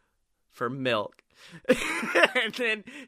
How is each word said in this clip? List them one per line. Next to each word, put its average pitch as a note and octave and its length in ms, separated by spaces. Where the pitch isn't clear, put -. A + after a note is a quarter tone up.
for A#2+ 180
milk, B2+ 520
<laughs> - 240
and - 840
then A3 280